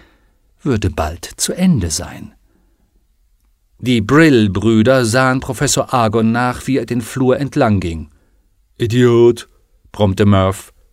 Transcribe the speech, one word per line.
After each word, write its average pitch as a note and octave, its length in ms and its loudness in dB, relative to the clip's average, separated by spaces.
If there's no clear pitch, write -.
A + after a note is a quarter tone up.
würde G#2+ 260 -2
bald D#2 360 -8
zu - 280 -8
Ende C#3+ 380 0
sein. - 440 -12
Die A#2 220 0
Brill-Brüder A2+ 1040 2
sahen C3 360 0
Professor C3+ 520 -4
Argon A2+ 380 0
nach, B2 340 -4
wie C3+ 120 -2
er A#2+ 80 -4
den A#2+ 160 -6
Flur B2+ 360 -2
entlang B2+ 440 0
ging. E2 280 -8
„Idiot“, A#2+ 720 2
brummte G2+ 340 0
Murph. F#2+ 480 0